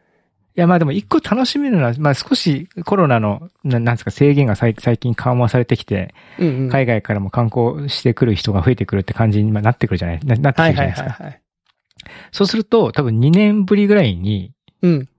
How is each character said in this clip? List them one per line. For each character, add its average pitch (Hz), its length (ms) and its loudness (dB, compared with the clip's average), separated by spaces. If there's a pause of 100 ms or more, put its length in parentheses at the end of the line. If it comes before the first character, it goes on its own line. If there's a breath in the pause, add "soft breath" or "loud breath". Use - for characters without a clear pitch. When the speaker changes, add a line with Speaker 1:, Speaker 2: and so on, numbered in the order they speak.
(560)
Speaker 1:
い 175 40 0
や、 170 60 4
ま 180 100 4
あ - 20 2
で 165 60 2
も 139 80 0
一 196 100 -4
個 - 160 0
楽 254 280 0
し - 120 -4
み 285 120 -2
な 208 80 2
の 143 60 2
は、 117 140 0
ま 151 120 2
あ 139 40 2
少 - 200 -4
し 156 340 -2 (180)
コ 202 100 0
ロ 180 120 4
ナ 120 120 2
の、 107 300 -4 (120)
な-、 127 160 0
な 117 140 0
ん - 40 -2
で - 20 -12
す - 60 -14
か、 - 60 -4
制 143 220 4
限 139 140 2
が 104 100 0
さ 117 120 0
い-、 110 120 0
最 - 160 0
近 120 180 -4
緩 123 240 -2
和 120 100 2
さ 127 100 0
れ 120 60 0
て 117 120 0
き - 80 -18
て、 95 300 -6 (240 loud breath)
Speaker 2:
う 180 60 0
ん 170 40 2
う 131 160 -2
ん。 127 60 -4
Speaker 1:
海 135 160 2
外 113 160 0
か - 120 -4
ら 101 60 -2
も 98 100 -6
観 120 160 0
光 127 440 -2
し - 120 -8
て 123 120 0
く - 100 0
る 113 100 2
人 98 180 -4
が 98 100 0
増 127 80 2
え 120 60 0
て 98 100 -6
く - 100 -4
る 98 40 0
っ 92 40 -6
て - 80 -8
感 113 200 0
じ 104 120 2
に、 110 80 0
ま 104 60 -2
あ、 104 40 -4
な 113 100 2
っ - 60 -8
て - 80 0
く - 80 -4
る 87 40 -4
じ 90 60 -6
ゃ 85 40 -4
な 85 60 -4
い、 85 100 -8
な-、 131 120 0
な 139 140 0
っ - 40 -6
て 165 80 0
く 165 60 4
る 156 60 2
じ 143 60 -2
ゃ 139 40 0
な - 0 -
い - 40 0
で - 80 -6
す 139 60 -8
か。 - 0 -
Speaker 2:
は 135 60 -8
い 127 40 -8
は - 60 -14
い - 40 -18
は - 20 -14
い 147 80 -14
は - 40 -20
い。 - 60 -20 (920 loud breath)
Speaker 1:
そ 202 120 0
う - 20 4
す 202 100 -4
る 220 80 -2
と、 196 280 2
多 151 100 0
分 113 180 0
二 135 100 4
年 208 340 4
ぶ 202 120 2
り 202 100 2
ぐ 208 80 4
ら 202 80 4
い 101 140 0
に、 95 360 -4 (300)
Speaker 2:
う 180 60 2
ん。 139 200 0 (100)